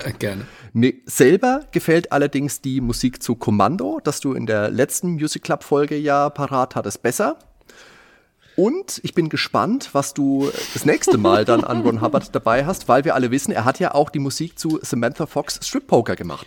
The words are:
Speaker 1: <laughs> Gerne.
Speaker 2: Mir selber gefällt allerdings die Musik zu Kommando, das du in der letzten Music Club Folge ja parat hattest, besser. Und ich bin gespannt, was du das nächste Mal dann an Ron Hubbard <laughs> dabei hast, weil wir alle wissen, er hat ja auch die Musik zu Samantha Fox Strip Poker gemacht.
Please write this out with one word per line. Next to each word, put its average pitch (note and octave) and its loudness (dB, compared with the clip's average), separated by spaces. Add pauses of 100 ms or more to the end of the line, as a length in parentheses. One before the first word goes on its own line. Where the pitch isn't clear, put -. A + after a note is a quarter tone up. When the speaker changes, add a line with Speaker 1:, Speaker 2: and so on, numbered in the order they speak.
Speaker 1:
<laughs> A#2+ -10
Gerne. G#2 -6 (260)
Speaker 2:
Mir A#2+ 4 (100)
selber B3 4
gefällt E3+ 0
allerdings C#3+ -2
die C3 -4
Musik B2 -2
zu A#2+ -2
Kommando, D3+ 0
das - -4
du C#3 -2
in A#2+ -6
der G#2+ 0
letzten C#3+ -2
Music D3+ -4
Club D#3+ -4
Folge D3 0
ja C#3+ 2
parat C3+ -2
hattest, G#2 -6
besser. G#3 0 (1160)
Und C#4+ 0
ich E3+ -6
bin D#3+ 0
gespannt, F3+ -2
was C#3+ -2
du C#3 0 (220)
das - -4
nächste - 4
Mal G#2 4
dann A#2 4
an A#2 -2
Ron A2+ 0
Hubbard A#2 0
<laughs> - -
dabei B2 2
hast, F3+ -4
weil C3 6
wir D#3+ 2
alle B2+ 0
wissen, C#3 0
er A2 0
hat C3 2
ja F3+ 0
auch D3 2
die - -6
Musik C#3 -6
zu D#3 -2
Samantha B2+ -2
Fox - -6
Strip - -6
Poker A2+ 4
gemacht. D#2+ -10